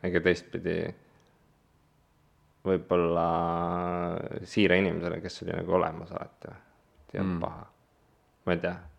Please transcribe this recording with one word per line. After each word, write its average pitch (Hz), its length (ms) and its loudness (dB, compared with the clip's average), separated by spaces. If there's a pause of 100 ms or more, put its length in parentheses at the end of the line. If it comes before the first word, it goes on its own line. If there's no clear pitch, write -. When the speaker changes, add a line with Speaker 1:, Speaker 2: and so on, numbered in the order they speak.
Speaker 1:
Ega 90 180 2
teistpidi 87 560 0 (1900)
võib-olla 85 640 4 (1160)
siira 90 340 4
inimesele, 85 420 0
kes 92 220 -10
oli 87 140 -4
nagu 87 180 -2
olemas 85 380 0
alati, - 400 -12 (600)
ei - 80 -4
olnud 95 140 -2
Speaker 2:
Mm. 85 60 -4
Speaker 1:
paha. - 260 -8 (800)
Ma 90 60 2
ei 85 60 2
tea 87 180 -2 (220)